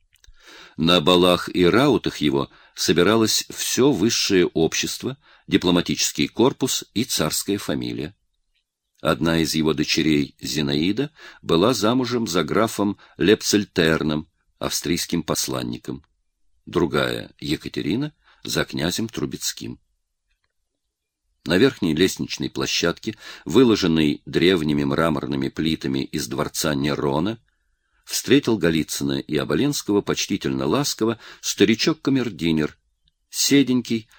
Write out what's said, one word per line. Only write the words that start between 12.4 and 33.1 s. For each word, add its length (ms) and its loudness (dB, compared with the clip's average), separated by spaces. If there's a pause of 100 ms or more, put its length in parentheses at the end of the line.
графом 540 -2 (180)
Лепцельтерном, 1120 2 (300)
австрийским 640 -4
посланником. 800 -6 (640)
Другая, 720 -2
Екатерина, 760 -4 (300)
за 200 -2
князем 440 -4
Трубецким. 720 -8 (1600)
На 140 2
верхней 380 2
лестничной 520 0
площадке, 680 -4 (280)
выложенной 800 4
древними 580 2
мраморными 640 -2
плитами 560 -4
из 240 -8
дворца 480 -4
Нерона, 640 -2 (640)
встретил 520 2
Голицына 600 0
и 180 -6
Оболенского 640 0
почтительно 640 -4
ласково 520 -2 (220)
старичок-камердинер, 1400 0 (500)